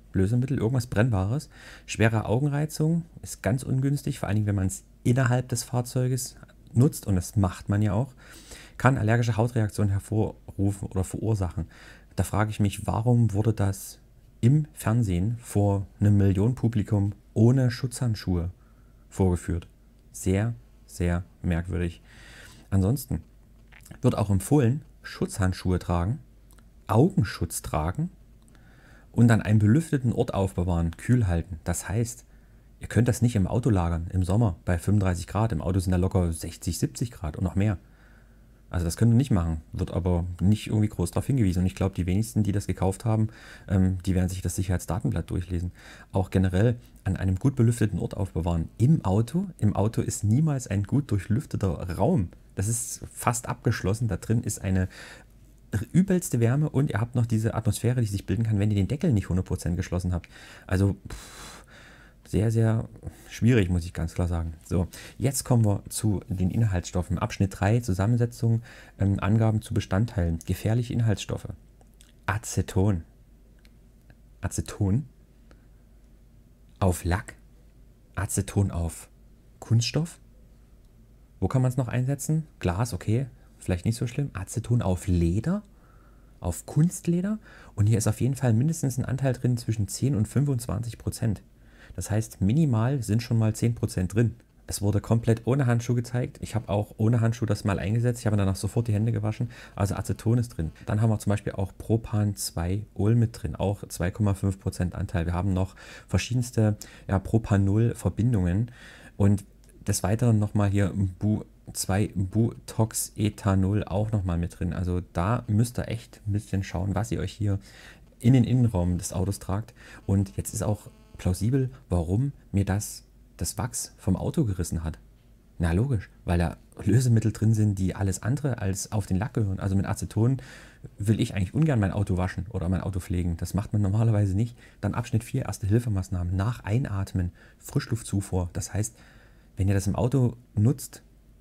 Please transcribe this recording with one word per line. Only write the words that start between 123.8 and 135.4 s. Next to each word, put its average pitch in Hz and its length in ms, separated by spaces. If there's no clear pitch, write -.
vom 92 160
Auto - 280
gerissen 87 400
hat. 80 140
Na 85 120
logisch, 113 380
weil 85 140
da 85 180
Lösemittel 113 480
drin 110 220
sind, 104 240
die 95 160
alles 98 300
andere 131 340
als 95 340
auf 107 140
den 95 120
Lack 107 180
gehören. 98 240
Also 98 160
mit 98 100
Aceton 117 520
will 104 240
ich - 140
eigentlich 95 180
ungern 147 260
mein 98 120
Auto 98 260
waschen 90 320
oder 90 200
mein 92 120
Auto 90 180
pflegen. 87 380
Das - 160
macht 101 180
man 104 120
normalerweise 104 520
nicht. 117 220
Dann - 160
Abschnitt 113 280
vier, 131 220